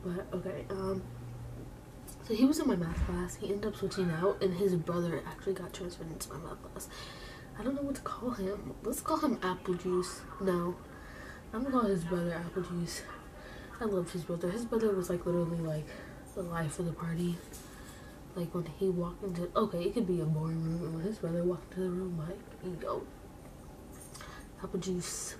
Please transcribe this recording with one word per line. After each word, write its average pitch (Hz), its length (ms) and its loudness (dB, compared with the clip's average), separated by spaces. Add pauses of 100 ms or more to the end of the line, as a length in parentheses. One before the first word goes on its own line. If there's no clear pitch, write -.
But, 180 300 -2
okay, 185 360 -2
um, 190 340 0 (1200)
so 233 100 0
he 220 120 8
was 302 140 8
in 302 80 6
my 214 80 6
math 170 300 2
class. 180 300 0
He 190 140 -4
ended 208 180 2
up 208 80 -2
switching 185 340 2
out, 175 320 4
and 185 120 6
his 180 220 6
brother 170 520 2
actually - 260 -2
got 180 200 -4
transferred 175 360 -6
into - 200 -6
my 156 100 -6
math - 240 -8
class. - 260 -10 (720)
I 214 40 -4
don't 269 120 2
know 285 80 0
what 277 120 0
to - 60 -8
call - 300 -2
him. 196 500 -2
Let's 220 200 -2
call 320 160 2
him 302 260 4
Apple 185 320 2
Juice. 180 460 0 (180)
No, 175 360 4 (760)
I'm 226 100 0
gonna 254 180 6
call 208 80 6
his 175 160 4
brother 175 280 2
Apple 175 300 -2
Juice. 175 380 -2 (800)
I - 20 -2
loved 190 280 2
his 170 120 -2
brother. 175 260 0
His 226 140 0
brother 220 320 4
was, 175 140 2
like, 175 160 2
literally, 170 320 4
like, 156 300 0 (460)
the 196 100 -2
life 165 360 0
of 175 60 2
the 165 80 0
party. 170 420 2 (1000)
Like, 170 200 -2
when 170 100 2 (140)
he 190 80 4
walked 175 360 2
into, 175 300 -2
okay, 175 300 4
it 202 100 2
could 220 140 4
be 175 140 4
a 156 40 4
boring 160 380 2
room, 165 220 2
and 165 100 -2
when 160 80 -2
his 214 140 0
brother 175 260 2
walked 180 300 2
into 185 160 2
the - 0 -
room, 180 280 0
like, 175 640 -6
yo, - 220 -2 (1600)
Apple 190 160 0
Juice 180 600 -2